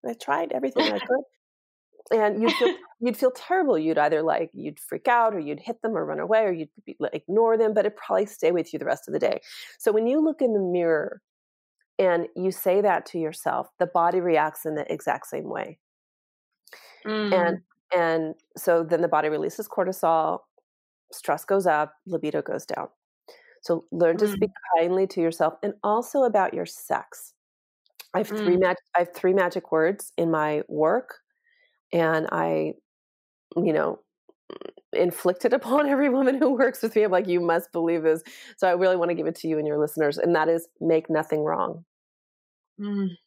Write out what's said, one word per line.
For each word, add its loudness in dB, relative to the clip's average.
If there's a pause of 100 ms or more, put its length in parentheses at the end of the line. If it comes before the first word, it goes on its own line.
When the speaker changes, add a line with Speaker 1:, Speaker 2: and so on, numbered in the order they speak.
Speaker 1:
I -6
tried -2
everything 0
I -4
Speaker 2:
<laughs> -8
Speaker 1:
could." 0 (880)
And 2
you'd 4
feel, 2 (100)
Speaker 2:
<laughs> -20
Speaker 1:
you'd -2
feel 2
terrible. 0
You'd 0
either, 2
like, 0
you'd -12
freak -6
out 4
or -4
you'd -8
hit -10
them -4
or -2
run -6
away 2
or 0
you'd -6 (160)
be, -16
like, -4
ignore 0
them, 2
but 2
it'd -4
probably -2
stay -2
with -2
you -8
the -8
rest -4
of -8
the -4
day. 0 (400)
So 2
when 2
you 2
look 0
in 2
the 2
mirror 0 (800)
and 2
you -2
say 2
that 2
to -8
yourself, -4 (140)
the 0
body 2
reacts 0
in -4
the -6
exact -4
same -10
way. -10 (1200)
Speaker 2:
Mm. -2
Speaker 1:
And, 2 (340)
and 0 (220)
so 2
then 0
the 0
body 2
releases -4
cortisol, 0 (720)
stress -4
goes 0
up, 2 (140)
libido -4
goes -8
down. -6 (760)
So -2
learn 2
to 4
Speaker 2:
Mm. -2
Speaker 1:
speak 0 (280)
kindly 2
to -4
yourself 0
and -4
also 0
about 2
your -4
sex. -10 (800)
I 0
have -2
three 0
Speaker 2:
Mm. 2
Speaker 1:
mag-, 2 (180)
I 4
have -2
three 0
magic 0
words 0
in 0
my 0
work, 0 (760)
and 2
I, -2 (840)
you 2
know, -2 (920)
inflict 0
it 4
<laughs> 2 (220)
upon 2
every 2
woman 2
who 4
works 0
with -2
me. 6
I'm 2
like, 2
"You 2
must 0
believe 0
this." 2 (340)
So 0
I 4
really 4
wanna 0
give -4
it -4
to -8
you 0
and -2
your -2
listeners, 0
and 2
that 4
is 0 (120)
make 2
nothing 0
wrong. -2 (960)
Speaker 2:
Mm. -2 (160)